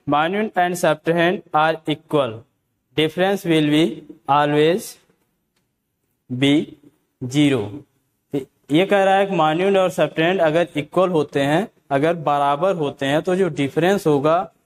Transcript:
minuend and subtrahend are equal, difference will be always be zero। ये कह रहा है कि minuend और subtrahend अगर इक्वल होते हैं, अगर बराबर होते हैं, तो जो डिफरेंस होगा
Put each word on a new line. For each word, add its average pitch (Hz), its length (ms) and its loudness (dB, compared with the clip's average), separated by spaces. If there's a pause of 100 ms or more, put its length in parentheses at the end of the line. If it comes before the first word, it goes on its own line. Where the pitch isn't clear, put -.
(100)
minuend 185 420 0
and 180 240 0
subtrahend 170 680 0 (120)
are 156 220 2 (120)
equal, 143 440 -2 (640)
difference 180 500 -2
will 156 240 2
be 151 140 2 (460)
always 147 680 0 (1300)
be 139 240 2 (680)
zero। 131 460 0 (1040)
ये 175 140 2
कह 196 180 2
रहा 190 100 4
है 196 120 2
कि 180 100 -4
minuend 170 400 2
और 185 140 2
subtrahend 170 500 0
अगर 165 360 2
इक्वल 180 340 0
होते 147 300 -2
हैं, 156 280 0 (220)
अगर 147 240 0
बराबर 147 600 0
होते 139 320 -6
हैं, 151 160 0
तो 180 140 -2
जो 185 120 0
डिफरेंस 160 580 -2
होगा 156 460 0 (140)